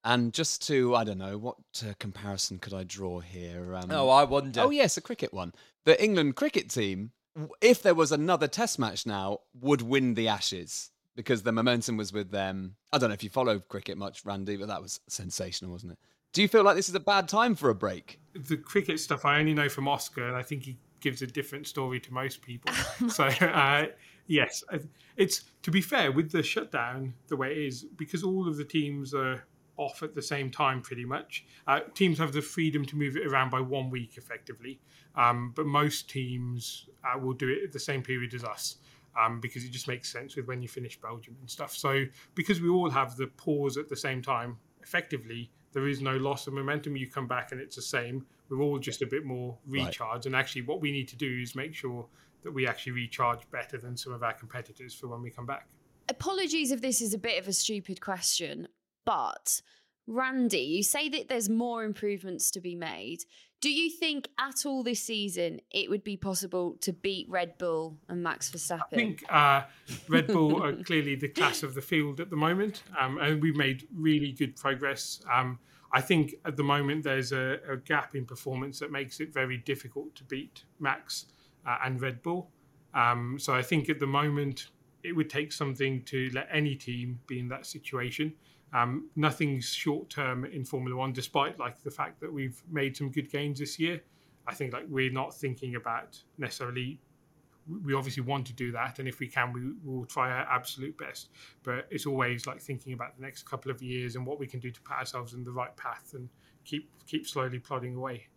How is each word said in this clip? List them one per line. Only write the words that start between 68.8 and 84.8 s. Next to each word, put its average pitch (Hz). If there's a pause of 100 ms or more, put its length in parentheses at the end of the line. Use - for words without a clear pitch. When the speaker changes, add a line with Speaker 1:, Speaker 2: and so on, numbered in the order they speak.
Speaker 3:
I 156
think, 220
uh, 143 (460)
Red 160
Bull 160
are 143
Speaker 4:
<laughs> 185
Speaker 3:
clearly 143
the 139
class 285
of 135
the 135
field 147
at 175
the 165
moment, 185 (160)
um, 131
and 151
we've 156
made 135
really 151
good 127
progress. 135 (100)
Um, 127 (320)
I 131
think 156 (100)
at 151
the 143
moment 143
there's 135
a, 131
a 135
gap 143
in 131
performance 131
that 151
makes 139
it 151
very 127
difficult 135
to -
beat - (140)
Max, - (400)
uh, 123
and 127
Red 127
Bull. 175 (420)
Um, 120
so 135
I 127
think 151
at 151
the 139
moment 143 (360)